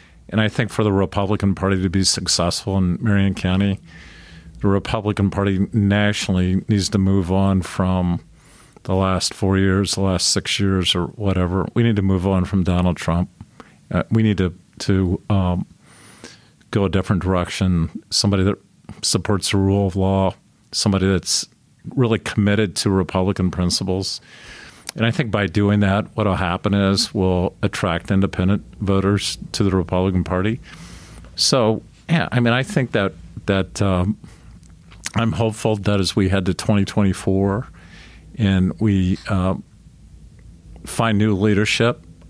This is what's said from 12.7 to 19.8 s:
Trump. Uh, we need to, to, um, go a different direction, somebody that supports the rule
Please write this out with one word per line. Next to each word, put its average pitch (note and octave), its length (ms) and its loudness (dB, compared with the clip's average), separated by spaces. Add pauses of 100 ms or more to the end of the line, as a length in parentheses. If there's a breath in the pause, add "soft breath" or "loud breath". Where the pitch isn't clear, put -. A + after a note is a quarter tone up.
Trump. E2+ 340 -2 (600 loud breath)
Uh, F2+ 200 0
we A2 120 4
need G#2+ 140 2
to, F2+ 200 -2 (220)
to, F#2+ 500 0
um, F#2 360 0 (1080 loud breath)
go G2+ 140 2
a F#2 40 0
different F#2+ 320 0
direction, F2+ 880 0
somebody G2 340 2
that G2 140 0 (440)
supports G2 500 -2
the G#2 60 0
rule G2 280 2